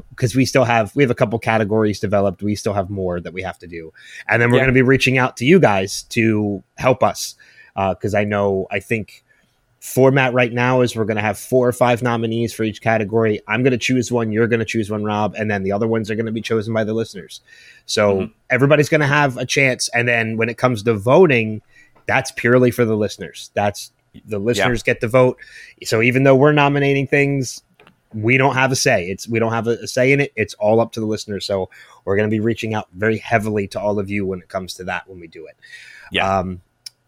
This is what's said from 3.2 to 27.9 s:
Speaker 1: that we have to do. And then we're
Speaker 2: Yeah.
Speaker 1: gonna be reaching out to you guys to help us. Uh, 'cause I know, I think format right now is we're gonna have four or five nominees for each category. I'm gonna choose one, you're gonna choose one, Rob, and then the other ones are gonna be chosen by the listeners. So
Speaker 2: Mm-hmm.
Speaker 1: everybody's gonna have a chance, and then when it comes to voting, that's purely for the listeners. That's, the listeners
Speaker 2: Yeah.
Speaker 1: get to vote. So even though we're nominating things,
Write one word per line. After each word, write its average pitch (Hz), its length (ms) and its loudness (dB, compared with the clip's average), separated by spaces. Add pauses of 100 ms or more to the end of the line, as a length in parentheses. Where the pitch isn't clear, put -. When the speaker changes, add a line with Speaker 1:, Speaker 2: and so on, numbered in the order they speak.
Speaker 1:
that 85 120 -12
we 92 100 -8
have 90 160 -10
to 90 80 -20
do. 82 260 -16 (360)
And 110 120 2
then 120 120 4
we're 127 60 6
Speaker 2:
Yeah. 135 80 2
Speaker 1:
gonna 131 80 4
be 131 80 6
reaching 127 360 4
out 127 200 -2
to 120 60 -6
you 170 140 6
guys 98 520 2
to 107 520 0 (160)
help 127 240 2
us. - 320 -2 (400)
Uh, 95 220 0
'cause 104 180 -4
I 104 80 0
know, 101 480 0
I 101 80 -4
think - 440 -6 (580)
format 131 520 4
right 123 220 0
now 123 260 2
is 123 160 0
we're 113 80 -2
gonna 107 160 -2
have 104 180 -2
four 123 300 0
or 123 40 2
five 123 300 2
nominees 117 520 -2
for 113 100 -4
each 107 160 -6
category. 110 640 0
I'm 110 160 -2
gonna 123 140 2
choose 123 340 -2
one, 117 220 -2
you're 113 140 2
gonna 113 180 0
choose 107 260 -4
one, 107 140 -4
Rob, 104 320 -2
and 107 140 -4
then 101 120 -2
the 95 100 -2
other 104 140 0
ones 113 240 -2
are 110 40 -4
gonna 113 180 -4
be 113 80 -4
chosen 113 320 -4
by 110 120 0
the 107 100 -4
listeners. 107 480 -8 (420)
So 104 320 2
Speaker 2:
Mm-hmm. 98 160 -4 (160)
Speaker 1:
everybody's 139 400 4
gonna 151 180 2
have 143 300 2
a 123 80 -6
chance, 131 480 0
and 120 160 0
then 113 300 0
when 113 100 0
it 117 80 -8
comes 123 280 0
to 117 100 2
voting, 117 640 2 (460)
that's 123 260 -2
purely 123 380 4
for 117 160 0
the 110 100 0
listeners. 98 560 -8
That's, 101 380 -4 (360)
the 107 120 -6
listeners 107 480 0
Speaker 2:
Yeah. 123 80 2
Speaker 1:
get - 80 -8
to 120 60 -2
vote. 127 280 4 (480)
So 113 160 0
even 123 220 2
though 135 140 6
we're 147 160 6
nominating 143 540 2
things, 139 560 -2 (520)